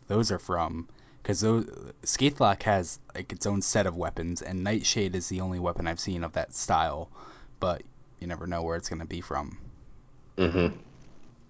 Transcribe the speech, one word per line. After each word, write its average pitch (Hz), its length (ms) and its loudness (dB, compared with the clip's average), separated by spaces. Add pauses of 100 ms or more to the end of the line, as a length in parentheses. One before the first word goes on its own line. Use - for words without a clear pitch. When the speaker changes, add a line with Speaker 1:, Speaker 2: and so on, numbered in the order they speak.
Speaker 1:
those 104 240 4
are 90 80 0
from, 82 480 -2 (360)
'cause 95 180 0
those, 110 240 4 (380)
Skaithlock 131 600 4
has, 95 360 2 (140)
like, - 200 -8
its - 120 -4
own 101 160 2
set 101 240 4
of 87 100 -2
weapons, 85 460 -2
and 92 220 -4
Nightshade 101 520 2
is 90 120 -2
the 92 140 -2
only 92 180 -2
weapon 87 280 0
I've 85 120 -2
seen 90 240 -2
of 82 100 -4
that - 220 -2
style, 80 540 2 (500)
but 87 240 0 (360)
you 87 80 -6
never 87 200 -6
know 85 160 0
where 82 140 0
it's - 120 -6
gonna 82 160 -6
be 85 160 -6
from. 69 360 -4 (800)
Speaker 2:
Mm-hmm. 87 380 6 (760)